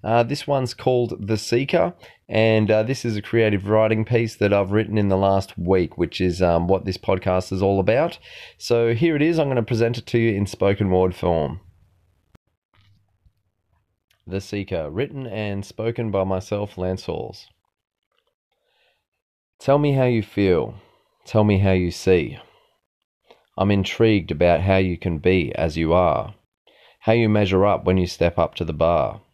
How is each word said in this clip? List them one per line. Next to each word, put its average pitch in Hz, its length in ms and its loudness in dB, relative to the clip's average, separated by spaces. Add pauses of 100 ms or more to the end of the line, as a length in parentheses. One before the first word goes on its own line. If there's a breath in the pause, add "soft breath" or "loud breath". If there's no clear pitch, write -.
Uh, 117 220 2
this 127 240 -6
one's 135 260 -2
called 123 540 -2
The 107 80 0
Seeker, 165 580 0 (360 loud breath)
and, 110 420 2
uh, 110 120 4
this 123 200 -6
is 113 140 -2
a 101 40 -6
creative 104 460 0
writing 110 380 2
piece 117 320 0
that 101 160 2
I've 98 180 2
written 107 260 0
in 101 120 0
the 95 80 2
last 98 400 0
week, 90 400 0
which 87 240 -4
is, 90 200 -2
um, 85 280 2
what 95 160 0
this 95 120 -6
podcast 92 540 -2
is 95 100 -4
all 98 160 2
about. 120 420 0 (380 loud breath)
So 117 360 0
here 156 240 0
it 147 40 2
is. 160 160 2
I'm 147 120 0
gonna 127 140 -2
present 117 340 0
it - 80 -14
to - 120 -2
you 113 160 2
in 101 120 0
spoken 98 460 0
word 92 220 2
form. 82 460 -2 (2750)
The 95 140 -6
Seeker, 92 500 -6
written 131 380 -6
and 101 380 -6
spoken 117 440 -6
by 95 140 0
myself, 98 540 -4
Lance 92 300 -4
Halls. - 400 -10 (2000)
Tell 139 180 2
me 147 140 2
how 135 140 2
you 117 180 0
feel. 90 520 0 (500 soft breath)
Tell 107 180 2
me 104 140 4
how 95 160 2
you 90 180 0
see. 76 460 0 (1200 soft breath)
I'm 98 120 0
intrigued 101 640 2
about 85 300 2
how 95 160 2
you 92 200 0
can 82 220 -4
be 87 360 2
as 80 220 -4
you 80 140 0
are, 82 420 2 (680 soft breath)
how 110 100 0
you 117 160 4
measure 101 380 2
up 98 180 0
when 92 140 2
you 90 100 0
step - 320 -2
up 80 160 0
to 85 100 -6
the 80 80 -6
bar. 80 480 0 (120)